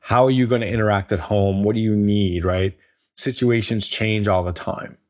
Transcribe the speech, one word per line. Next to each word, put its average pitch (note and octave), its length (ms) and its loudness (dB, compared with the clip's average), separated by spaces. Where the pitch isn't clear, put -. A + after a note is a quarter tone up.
how B2 240 2
are C3 60 4
you B2+ 180 2
gonna A#2 180 0
interact G#2+ 460 0
at F2+ 80 0
home? G2 420 0
What A2 140 0
do A2 40 -2
you G#2+ 140 0
need, G#2 500 0
right? F#2 320 -2
Situations A#2+ 720 -2
change G#2+ 400 -2
all F#2 160 2
the F2 100 -4
time. - 440 -10